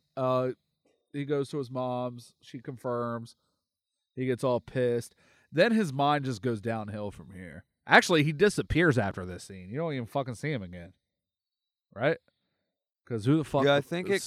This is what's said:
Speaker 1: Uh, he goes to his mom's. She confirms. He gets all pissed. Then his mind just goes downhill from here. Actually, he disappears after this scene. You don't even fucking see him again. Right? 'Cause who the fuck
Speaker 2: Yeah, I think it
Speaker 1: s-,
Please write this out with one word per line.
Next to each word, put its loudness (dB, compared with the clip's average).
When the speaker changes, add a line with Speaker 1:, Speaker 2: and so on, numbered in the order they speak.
Speaker 1:
Uh, 0
he -6
goes -2
to -6
his -6
mom's. -6
She -16
confirms. -6
He -4
gets 0
all 2
pissed. -2
Then 4
his 2
mind 2
just -4
goes -2
downhill -6
from -16
here. -16
Actually, 6
he 2
disappears 4
after 0
this -12
scene. -16
You -10
don't -4
even -6
fucking -4
see -6
him -4
again. -14
Right? 0
'Cause -6
who 6
the 0
fuck 2
Speaker 2:
Yeah, 6
I 4
think -4
it 2
Speaker 1:
s-, 0